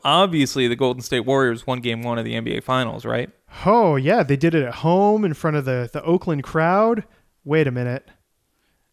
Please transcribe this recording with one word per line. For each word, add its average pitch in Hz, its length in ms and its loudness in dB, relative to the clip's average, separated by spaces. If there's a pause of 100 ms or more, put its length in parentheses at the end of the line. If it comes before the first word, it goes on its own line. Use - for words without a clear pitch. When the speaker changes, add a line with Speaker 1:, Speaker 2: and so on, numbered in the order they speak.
Speaker 1:
obviously 147 640 2
the 120 80 0
Golden 127 260 -2
State 123 200 -4
Warriors 127 440 0
won 127 160 -4
game 117 220 -4
one 117 160 -4
of 113 60 -4
the 113 100 -6
N 113 80 -6
B 120 140 -4
A - 40 -8
Finals, 117 420 -4
right? 117 280 -6 (340)
Speaker 2:
Oh, 196 300 4
yeah. 139 260 2
They 139 140 0
did 151 180 2
it 147 100 2
at 120 120 -6
home 202 500 2
in 160 80 0
front 151 240 -2
of 139 80 -2
the, 123 260 -2
the 151 120 -8
Oakland 160 400 0
crowd. 202 600 2 (400)
Wait 151 240 2
a 127 40 -2
minute. 123 360 -4 (840)